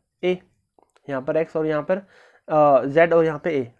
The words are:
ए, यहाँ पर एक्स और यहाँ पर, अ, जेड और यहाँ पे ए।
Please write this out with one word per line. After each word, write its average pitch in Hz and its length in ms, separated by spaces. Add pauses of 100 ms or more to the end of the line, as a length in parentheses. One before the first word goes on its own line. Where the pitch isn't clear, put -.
(240)
ए, 180 180 (680)
यहाँ 135 120
पर 151 160
एक्स 165 180
और 156 100
यहाँ 151 180
पर, 185 140 (520)
अ, 147 360
जेड 160 280
और 165 120
यहाँ 151 140
पे 175 120
ए। 131 280